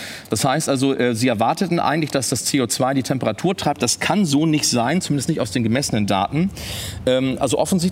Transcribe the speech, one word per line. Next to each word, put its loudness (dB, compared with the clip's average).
Das -2
heißt 0
also, 2
äh, 2
sie 2
erwarteten 0
eigentlich, 0
dass 0
das -2
C 0
O 2
zwei 0
die 0
Temperatur -2
treibt. -2
Das -2
kann 2
so 2
nicht 2
sein, 2
zumindest -2
nicht 0
aus -2
den 0
gemessenen 0
Daten. 0
Ähm, 2
also 0
offensichtlich 0